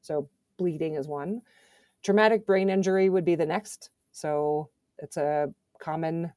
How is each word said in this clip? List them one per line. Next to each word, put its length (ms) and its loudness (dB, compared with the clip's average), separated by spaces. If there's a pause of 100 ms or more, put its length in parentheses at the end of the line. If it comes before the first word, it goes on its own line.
So 260 -4 (280)
bleeding 380 -2
is 140 -6
one. 340 -6 (600)
Traumatic 420 4
brain 240 2
injury 380 2
would 160 2
be 100 4
the 120 0
next. 440 -6 (220)
So 560 -2 (300)
it's 180 -12
a 360 -2 (280)
common 560 -4